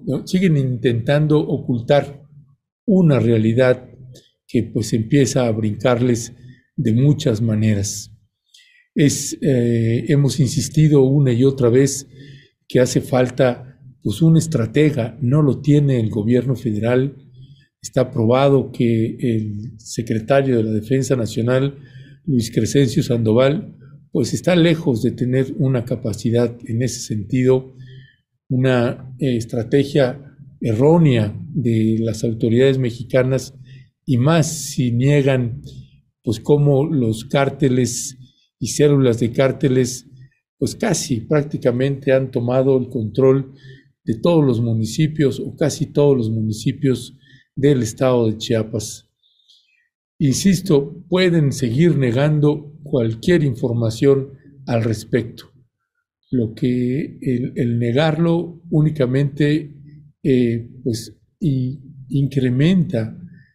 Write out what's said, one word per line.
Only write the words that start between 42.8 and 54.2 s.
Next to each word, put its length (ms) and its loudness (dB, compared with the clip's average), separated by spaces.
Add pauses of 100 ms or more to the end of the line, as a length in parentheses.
control 640 0 (500)
de 160 -4
todos 240 2
los 200 2
municipios 800 -2
o 140 -10
casi 380 -2
todos 240 4
los 140 -2
municipios 880 -4 (360)
del 280 2
estado 480 0
de 80 -4
Chiapas. 720 -6 (1080)
Insisto, 920 0
pueden 440 2
seguir 460 2
negando 720 0 (100)
cualquier 640 0
información 880 0 (340)